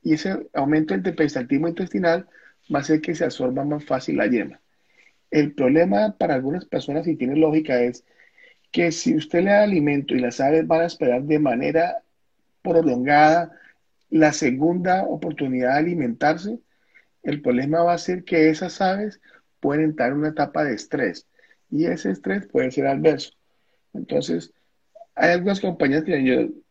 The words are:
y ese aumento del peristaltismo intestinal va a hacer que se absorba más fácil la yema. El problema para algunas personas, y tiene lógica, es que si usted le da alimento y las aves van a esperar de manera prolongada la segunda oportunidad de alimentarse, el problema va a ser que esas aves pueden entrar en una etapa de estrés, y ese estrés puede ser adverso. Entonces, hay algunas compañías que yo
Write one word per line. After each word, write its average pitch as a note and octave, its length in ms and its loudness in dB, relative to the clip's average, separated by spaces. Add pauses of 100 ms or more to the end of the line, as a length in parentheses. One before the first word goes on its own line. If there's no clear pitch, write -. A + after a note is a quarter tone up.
y D#3 120 2
ese F#3+ 400 -6
aumento D#3 420 0
del F3+ 180 -4
peristaltismo C#3+ 540 0
intestinal F3 580 -2 (460)
va C#3 60 0
a C#3 40 -2
hacer D#3 180 0
que E3 140 -6
se D#3 100 -4
absorba B2+ 400 -4
más D3 200 -4
fácil C#3 320 -2
la A#2 100 0
yema. A2+ 340 -2 (680)
El D3+ 220 2
problema F#3 680 2
para - 160 0
algunas C#3 300 -4
personas, D3 420 -6
y D#3+ 100 -2
tiene B2+ 200 -2
lógica, D#3 460 2
es B2 220 -4 (680)
que E3+ 200 0
si D#3+ 240 0
usted E3+ 260 0
le G3 80 2
da G#3 120 6
alimento D3 520 0
y B2+ 60 0
las B2 200 -4
aves D#3+ 260 2
van E3 160 2
a E3+ 40 0
esperar C3 360 0
de D3+ 160 0
manera D3 640 0 (600)
prolongada D#3 920 4 (580)
la D#3 220 4
segunda F3 720 0
oportunidad C#3 720 -2
de D3 40 2
alimentarse, E3 800 -2 (640)
el D3 200 -6
problema C3+ 400 0
va F3 120 2
a E3+ 40 -4
ser F3+ 260 -6
que D#3+ 260 4
esas - 300 -6
aves G3 400 -2 (400)
pueden D3 240 0
entrar D3+ 280 0
en C#3+ 60 -2
una D#3 120 -2
etapa D3+ 340 -2
de C3 100 -2
estrés, A2+ 520 -6 (440)
y D3+ 160 -2
ese F#3+ 240 -4
estrés F#3+ 360 -4
puede B2+ 240 -2
ser C#3 160 -2
adverso. C#3+ 460 0 (600)
Entonces, - 600 -6 (640)
hay E3+ 180 2
algunas F#3+ 280 0
compañías D#3 440 0
que C#3+ 200 0
yo B2+ 240 2 (220)